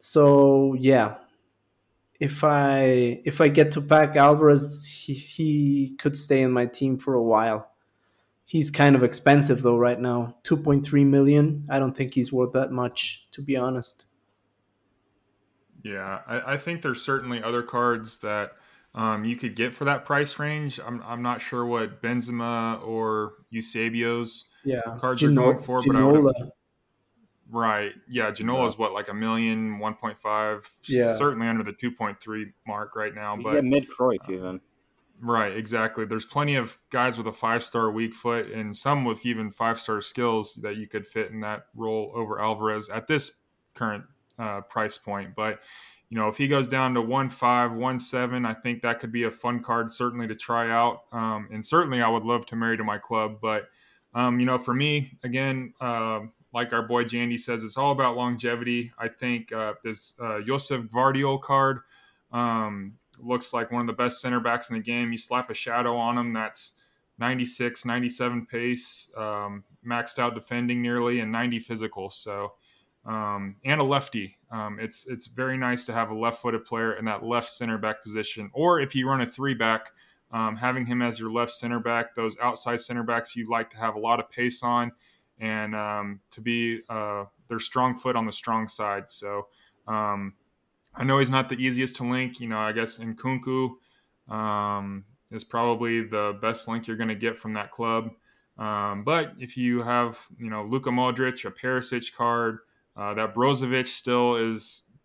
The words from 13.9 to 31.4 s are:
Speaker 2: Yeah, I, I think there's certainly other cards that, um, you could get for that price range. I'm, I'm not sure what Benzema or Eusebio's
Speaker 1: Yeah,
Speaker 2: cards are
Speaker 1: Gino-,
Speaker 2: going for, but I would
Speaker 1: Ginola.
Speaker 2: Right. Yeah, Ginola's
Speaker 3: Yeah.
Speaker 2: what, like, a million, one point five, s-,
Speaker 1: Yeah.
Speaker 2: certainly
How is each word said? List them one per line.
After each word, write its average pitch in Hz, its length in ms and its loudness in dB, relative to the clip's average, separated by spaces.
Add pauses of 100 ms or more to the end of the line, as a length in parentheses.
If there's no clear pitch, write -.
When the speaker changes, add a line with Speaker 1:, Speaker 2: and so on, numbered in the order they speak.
Speaker 2:
Yeah, 98 440 -8
I, 123 280 -4
I - 40 0
think 170 240 -8
there's 127 200 -4
certainly 123 400 -4
other 120 200 -2
cards 120 560 -2
that, 104 340 -4 (420)
um, 110 300 0
you 117 120 -2
could 120 180 -6
get 117 200 -2
for - 100 -6
that 143 200 0
price 143 340 0
range. 151 460 -4
I'm, 120 220 -8
I'm 120 160 -8
not 123 180 -2
sure 120 240 -4
what 113 380 -2
Benzema 117 840 -2
or 110 480 -2 (160)
Eusebio's 117 960 -2 (180)
Speaker 1:
Yeah, 131 160 -2 (180)
Speaker 2:
cards 127 240 0
are 147 60 8
Speaker 1:
Gino-, 131 240 8
Speaker 2:
going 131 100 -4
for, 127 240 0
but 135 100 6
I 131 80 8
would 147 160 10
Speaker 1:
Ginola. 123 300 4 (1000)
Speaker 2:
Right. 107 400 0 (160)
Yeah, 117 220 0
Ginola's 113 440 0
Speaker 3:
Yeah. 110 60 -8
Speaker 2:
what, 104 120 2
like, 104 160 -6
a 101 60 -8
million, 110 640 0
one 107 160 -4
point 110 260 -8
five, 107 380 0
s-, - 320 -18
Speaker 1:
Yeah. 120 240 4
Speaker 2:
certainly 117 340 2